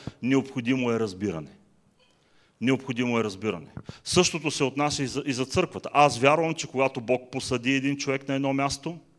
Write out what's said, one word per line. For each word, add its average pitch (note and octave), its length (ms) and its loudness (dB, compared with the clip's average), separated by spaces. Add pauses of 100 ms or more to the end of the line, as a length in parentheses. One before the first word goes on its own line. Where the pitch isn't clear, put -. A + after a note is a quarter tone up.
(220)
необходимо B2+ 680 0
е A2+ 80 0
разбиране. F#2 520 -4 (1080)
Необходимо B2 580 0
е A2+ 60 2
разбиране. F#2+ 420 -6 (380)
Същото E3 460 0
се C#3+ 140 0
отнася C#3+ 380 0
и C3 40 -2
за, A#2+ 200 -6
и C#3 60 -2
за B2 120 -2
църквата. - 480 -2
Аз C#3+ 260 6
вярвам, D#3 360 4
че D3+ 120 -8
когато C3 340 -2
Бог A#2+ 300 0
посади B2 420 -2
един C#3 240 0
човек C3+ 320 -4
на C#3 60 -2
едно C3+ 180 0
място C#3 460 -4 (200)